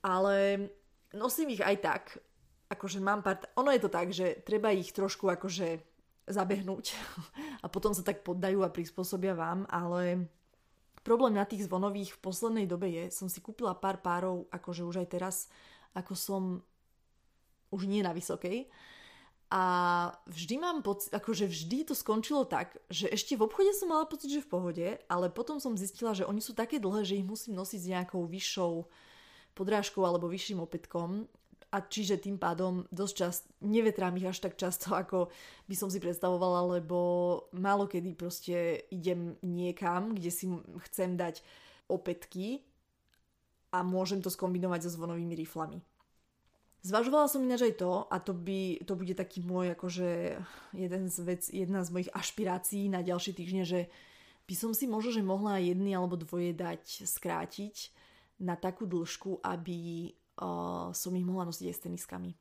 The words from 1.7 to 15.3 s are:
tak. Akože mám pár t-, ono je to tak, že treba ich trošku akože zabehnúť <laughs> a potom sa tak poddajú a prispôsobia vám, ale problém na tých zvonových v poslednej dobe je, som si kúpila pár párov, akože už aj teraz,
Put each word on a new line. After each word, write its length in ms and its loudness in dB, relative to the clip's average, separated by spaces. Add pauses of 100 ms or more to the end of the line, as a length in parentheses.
tak. 220 0 (680)
Akože 320 -6
mám 240 2
pár 160 2
t-, 160 -14
ono 160 6
je 80 6
to 80 2
tak, 240 0
že 320 0
treba 240 2
ich 240 2
trošku 400 2
akože 480 -2 (480)
zabehnúť 640 0 (340)
<laughs> 380 -12
a 80 -8
potom 240 2
sa 80 -4
tak 160 0
poddajú 400 0
a 120 2
prispôsobia 600 -2
vám, 400 0
ale 560 0 (800)
problém 320 8
na 80 2
tých 160 -2
zvonových 560 -2
v 0 -
poslednej 480 0
dobe 240 0
je, 160 -4
som 240 -6
si 80 -10
kúpila 320 -4
pár 320 -2
párov, 480 0
akože 320 -6
už 160 -2
aj 80 -2
teraz, 400 -4 (480)